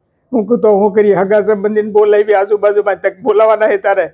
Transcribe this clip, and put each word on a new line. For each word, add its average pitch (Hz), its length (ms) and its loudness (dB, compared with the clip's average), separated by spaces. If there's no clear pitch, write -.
હું 220 120 -2
કહું, 196 140 -2
"તો 214 120 2
હું 202 220 0
કરી?" 208 200 2
હગા 196 280 0
સંબંધીને 214 500 -2
બોલાવી 208 420 2
આજુબાજુમાં, 202 640 0
તક 190 260 -6
બોલાવાના 214 460 2
હે 202 100 -2
તારે 196 360 -2